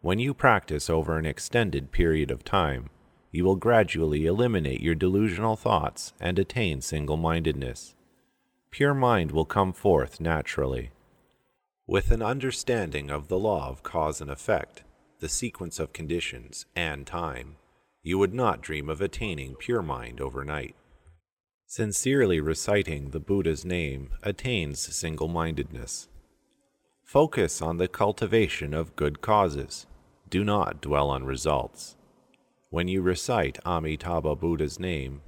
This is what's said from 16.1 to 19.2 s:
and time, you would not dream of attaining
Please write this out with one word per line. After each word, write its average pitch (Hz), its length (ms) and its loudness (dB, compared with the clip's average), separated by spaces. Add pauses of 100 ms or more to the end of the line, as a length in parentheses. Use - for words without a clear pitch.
and 76 280 -4
time, 73 520 -8 (480)
you 87 120 0
would 98 160 4
not 113 280 0
dream 73 280 -6
of 80 120 -4
attaining 80 560 -6